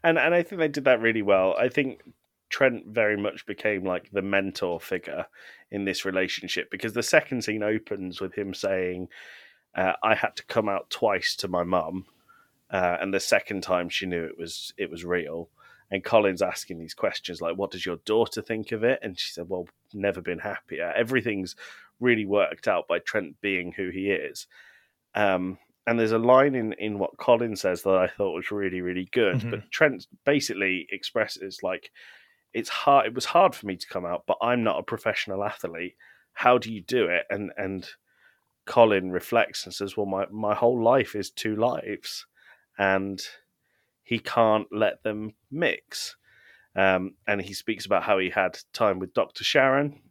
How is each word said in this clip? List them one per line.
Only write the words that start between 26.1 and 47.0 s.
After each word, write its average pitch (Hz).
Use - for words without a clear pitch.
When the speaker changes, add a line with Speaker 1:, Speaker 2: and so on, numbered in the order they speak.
Speaker 1:
a 113
line 131
in, 110
in 104
what -
Colin 117
says 92
that 95
I 92
thought 92
was 92
really, 95
really 90
good. 110
Speaker 2:
Mm-hmm. 113
Speaker 1:
But -
Trent 135
basically 98
expresses, -
like, 92
"It's 113
hard, 139
it 117
was 123
hard 180
for -
me 92
to -
come 90
out, 87
but -
I'm 120
not 90
a -
professional 101
athlete. 90
How 123
do 113
you 104
do 120
it?" 87
And, 101
and 95
Colin 101
reflects -
and 90
says, 98
"Well, 104
my, 95
my 104
whole 120
life 120
is 98
two 107
lives, -
and 95
he 117
can't 110
let 107
them 107
mix." -
Um, 95